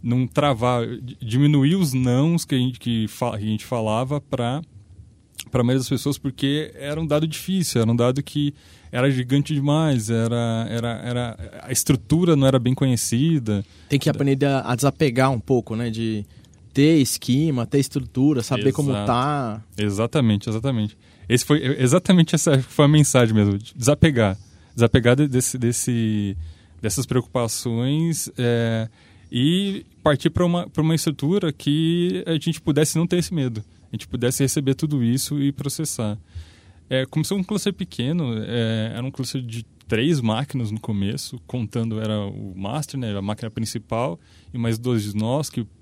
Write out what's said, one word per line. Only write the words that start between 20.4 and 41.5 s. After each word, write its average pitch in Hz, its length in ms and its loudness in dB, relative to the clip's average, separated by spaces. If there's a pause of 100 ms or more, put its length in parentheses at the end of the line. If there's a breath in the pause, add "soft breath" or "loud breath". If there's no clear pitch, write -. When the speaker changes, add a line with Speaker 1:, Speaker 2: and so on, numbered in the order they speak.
Speaker 1:
exatamente. 113 480 -2 (320 soft breath)
Esse 123 160 4
foi, 147 200 2 (160)
exatamente 165 540 4
essa 147 260 4
foi 147 240 2
a 143 40 6
mensagem 135 460 6
mesmo, 101 220 4
de 107 180 -10
desapegar. 120 640 2 (380 soft breath)
Desapegar 120 420 4
de-, 147 100 2
desse, 127 300 0
desse, 113 800 0 (440 loud breath)
dessas 110 260 -2
preocupações, 127 1300 -2
é, 117 520 0 (440 soft breath)
e 185 520 0 (200)
partir 151 260 2
pra 180 140 0
uma, 175 240 -2
pra - 140 -4
uma 160 120 2
estrutura 160 580 -2
que 170 720 0
a 165 80 -4
gente 160 260 -4
pudesse 151 360 0
não 170 120 0
ter 180 80 0
esse 175 180 -2
medo. 123 300 -4 (260 soft breath)
A 113 60 -10
gente - 100 -10
pudesse 127 360 -2
receber 135 320 0
tudo 147 280 -2
isso 127 380 0
e 139 100 2
processar. 135 680 -6 (720 soft breath)
É, 131 160 0
começou 156 320 -2
um 185 40 -2
cluster 202 300 -2
pequeno, 143 640 -4 (120)
é, 110 480 -2
era 117 80 -8
um 131 80 -6
cluster 131 300 -6
de 117 240 -10 (240)
três 135 320 2
máquinas 113 500 -2
no 107 80 -6
começo, 101 680 -6
contando 113 520 -4